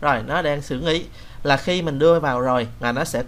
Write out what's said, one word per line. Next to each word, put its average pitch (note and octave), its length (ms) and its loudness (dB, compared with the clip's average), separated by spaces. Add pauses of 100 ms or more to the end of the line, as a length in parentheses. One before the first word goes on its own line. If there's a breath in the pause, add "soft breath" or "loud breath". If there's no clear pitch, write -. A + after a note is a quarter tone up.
Rồi, C3+ 260 2
nó D#3 160 -2
đang D3 200 -2
xử C#3+ 240 -6
lý E3 200 0 (360 loud breath)
là C#3+ 140 2
khi F3+ 260 0
mình D3+ 160 -2
đưa E3 220 6
vào C3+ 200 0
rồi B2+ 280 2 (120)
là A#2 120 0
nó C3+ 120 -2
sẽ C3 240 -2